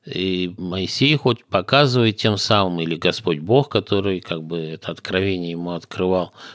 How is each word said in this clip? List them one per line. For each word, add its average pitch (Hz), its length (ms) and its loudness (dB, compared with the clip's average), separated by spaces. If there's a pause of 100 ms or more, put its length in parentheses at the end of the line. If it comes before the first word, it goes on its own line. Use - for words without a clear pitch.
и 92 500 -2
Моисей 92 600 0
хоть 123 280 0
показывает 123 720 2
тем 104 220 0
самым, 92 420 2
или 82 160 -2
Господь 90 420 0
Бог, 113 300 2
который 98 520 0
как 82 220 -8
бы 82 140 -8
это 80 360 -8
откровение 92 580 -2
ему 85 220 -6
открывал, 90 600 -2 (220)